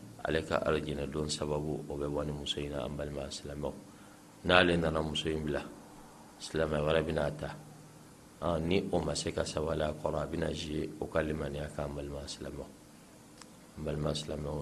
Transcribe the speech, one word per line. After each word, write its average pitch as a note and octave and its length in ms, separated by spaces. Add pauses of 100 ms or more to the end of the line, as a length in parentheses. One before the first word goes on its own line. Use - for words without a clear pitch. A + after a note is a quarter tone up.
(240)
ale D#2 180
ka D#2 240
alijinɛ D2 440
don D2+ 180
sababu, D2+ 600
o C#2+ 80
bɛ C#2+ 120
bɔ D2 180
ni D2 60
muso D2 280
in C#2+ 120
na, C#2 120
an C#2+ 120
balima C#2+ 340
silamɛw. C#2+ 420 (720)
N'ale F2 320
nana D#2+ 260
muso D#2 260
in D#2 160
bila, C#2+ 180 (760)
silamɛ D#2 420
wɛrɛ D#2 240
bɛna D#2 220
a D2 40
ta. D2+ 260 (880)
Aa, E2 160
ni E2+ 160 (160)
o F2 80
ma D2 140
se - 180
ka E2 100
sabali D#2 400
a D2+ 180
kɔrɔ, D#2 200
a D2 60
bɛna D#2+ 260
jouer D#2 360 (120)
o D2+ 60
ka E2 160
limaniya D2+ 520
kan, D2 140
n C#2+ 80
balima C#2+ 320
silamɛw. C#2+ 380 (1120)
N D#2 60
balima D2+ 280
silamɛw, D2 480